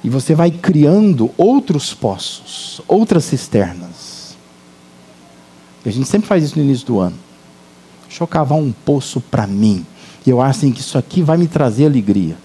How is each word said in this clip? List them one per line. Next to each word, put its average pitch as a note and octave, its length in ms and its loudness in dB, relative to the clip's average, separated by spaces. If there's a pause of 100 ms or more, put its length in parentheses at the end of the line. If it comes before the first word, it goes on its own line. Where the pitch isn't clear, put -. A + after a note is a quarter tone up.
E A#2+ 80 -4
você C3+ 240 0
vai E3+ 160 4
criando D#3+ 840 2
outros G3 580 0
poços, - 920 -8
outras G3 380 2
cisternas. F2+ 1120 -6 (1500)
E A#2 40 -2
a G2+ 40 -4
gente B2+ 140 -2
sempre G#3 220 0
faz F3 160 2
isso D3 140 -4
no D3 60 0
início C3+ 220 0
do A2+ 140 0
ano. F2+ 160 -2 (920)
"Deixa - 160 -10
eu E3+ 40 -4
cavar D3+ 320 0
um C#3+ 120 0
poço C#3 480 -2
pra A#2 280 -4
mim. G2 380 0 (420)
E C3+ 40 4
eu B2 120 2
acho, C3+ 160 0
assim, C#3 140 2
que A2+ 80 -8
isso - 180 -6
aqui F3 240 -2
vai D#3+ 160 2
me F3 80 2
trazer C3+ 400 0
alegria." G2+ 580 0